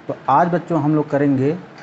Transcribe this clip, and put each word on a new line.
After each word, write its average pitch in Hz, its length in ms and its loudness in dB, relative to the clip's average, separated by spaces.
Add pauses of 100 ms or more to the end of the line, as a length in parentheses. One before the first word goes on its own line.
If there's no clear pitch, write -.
तो 139 80 -6 (120)
आज 170 200 4
बच्चों 165 340 -2
हम 151 120 2
लोग 147 160 0
करेंगे 143 480 0 (240)